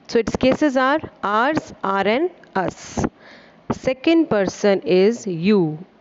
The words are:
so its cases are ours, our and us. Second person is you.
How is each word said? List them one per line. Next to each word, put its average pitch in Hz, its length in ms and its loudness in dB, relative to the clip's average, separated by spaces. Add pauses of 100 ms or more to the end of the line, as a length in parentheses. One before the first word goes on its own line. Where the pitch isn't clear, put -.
so - 100 -2
its 226 180 0
cases 262 400 2
are 269 240 2 (240)
ours, 233 480 -2 (120)
our 196 240 -2
and 294 240 0 (240)
us. - 500 -4 (640)
Second 311 560 0
person 196 540 0
is 190 460 2
you. 175 500 0 (240)